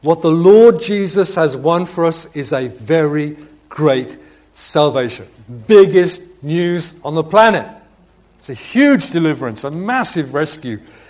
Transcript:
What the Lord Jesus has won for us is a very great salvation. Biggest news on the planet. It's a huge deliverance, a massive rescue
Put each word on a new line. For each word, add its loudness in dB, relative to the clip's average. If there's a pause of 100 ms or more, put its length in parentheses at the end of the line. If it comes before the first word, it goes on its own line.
What 0
the 2
Lord 6
Jesus -4
has 0
won -2
for -4
us -6
is -8
a -4
very -4 (320)
great -2 (360)
salvation. -2 (400)
Biggest 2
news -4
on -8
the -2
planet. 2 (720)
It's -20
a -12
huge 0
deliverance, -4
a -8
massive -6
rescue -6 (300)